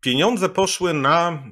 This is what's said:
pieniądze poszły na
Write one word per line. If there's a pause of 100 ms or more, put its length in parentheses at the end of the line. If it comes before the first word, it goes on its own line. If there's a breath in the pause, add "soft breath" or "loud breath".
pieniądze
poszły
na